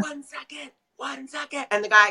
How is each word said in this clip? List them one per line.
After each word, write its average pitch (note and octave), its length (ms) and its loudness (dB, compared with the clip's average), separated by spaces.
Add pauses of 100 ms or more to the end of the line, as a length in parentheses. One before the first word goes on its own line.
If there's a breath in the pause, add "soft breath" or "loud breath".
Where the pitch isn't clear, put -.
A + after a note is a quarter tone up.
One D4 220 -8
second, C#4+ 500 -16 (240)
one C4+ 320 -10
second. D4 420 -8
And G#3 140 0
the G#3 40 -6
guy G#3 220 8